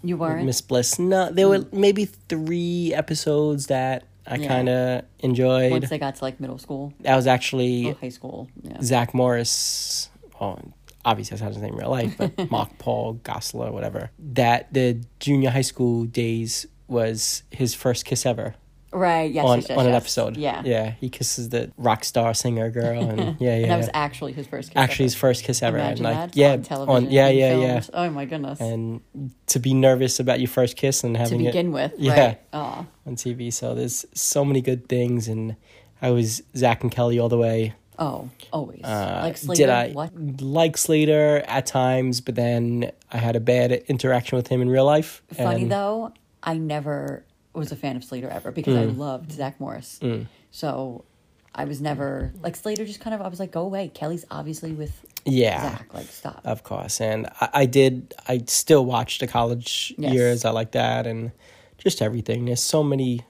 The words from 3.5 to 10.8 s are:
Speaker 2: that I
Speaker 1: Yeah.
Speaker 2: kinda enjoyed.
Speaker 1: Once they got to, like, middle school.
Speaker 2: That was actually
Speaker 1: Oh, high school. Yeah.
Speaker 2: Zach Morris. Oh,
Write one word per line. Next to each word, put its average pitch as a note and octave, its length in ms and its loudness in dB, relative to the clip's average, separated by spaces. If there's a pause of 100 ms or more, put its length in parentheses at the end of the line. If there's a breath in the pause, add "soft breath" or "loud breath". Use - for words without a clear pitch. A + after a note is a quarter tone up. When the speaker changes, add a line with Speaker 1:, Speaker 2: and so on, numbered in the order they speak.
Speaker 2:
that C3 380 -2 (200)
I - 120 -6
Speaker 1:
Yeah. D3 100 -4
Speaker 2:
kinda B2+ 580 0 (140)
enjoyed. B2+ 520 4
Speaker 1:
Once B2+ 180 0
they D3+ 100 -4
got C#3 160 -6
to, - 80 -10
like, C3 160 -8
middle C3 180 -10
school. C#3 440 -10
Speaker 2:
That C3 140 4
was C3 120 4
actually B2 640 0
Speaker 1:
Oh, A#2+ 100 -8
high B2+ 80 -10
school. B2+ 380 -14 (160)
Yeah. - 180 -14
Speaker 2:
Zach A#2+ 320 0
Morris. - 960 0 (300)
Oh, G2 180 -6 (460)